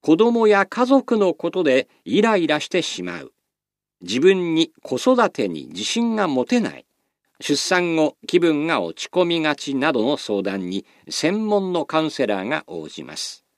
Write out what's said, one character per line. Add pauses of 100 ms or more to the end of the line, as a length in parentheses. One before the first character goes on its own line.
子
供
や
家
族
の
こ
と
で (160)
イ
ラ
イ
ラ
し
て
し
ま
う。 (680)
自
分
に (100)
子
育
て
に
自
信
が
持
て
な
い。 (540)
出
産
後 (100)
気
分
が
落
ち
込
み
が
ち
な
ど
の
相
談
に (240)
専
門
の
カ
ウ
ン
セ
ラ
ー
が
応
じ
ま
す。 (140)